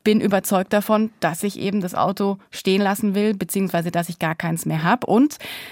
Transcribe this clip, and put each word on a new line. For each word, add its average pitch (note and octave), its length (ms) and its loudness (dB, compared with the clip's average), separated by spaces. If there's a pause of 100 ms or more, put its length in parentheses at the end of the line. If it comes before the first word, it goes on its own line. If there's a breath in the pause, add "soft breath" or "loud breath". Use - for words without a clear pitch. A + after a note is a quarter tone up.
bin G#3+ 180 4
überzeugt G3 520 0
davon, G#3+ 460 2
dass E3 240 -2
ich G3+ 160 -4
eben G3+ 220 -2
das F3 120 -6
Auto G3 460 0 (100)
stehen F#3+ 320 0
lassen G3+ 320 0
will, G#3 220 2
beziehungsweise F3 560 -2
dass E3+ 180 -2
ich E3+ 80 -8
gar D#3+ 160 -2
keins E3 320 -4
mehr D#3 160 -2
hab." F#3 220 2
Und C4 340 2 (340 loud breath)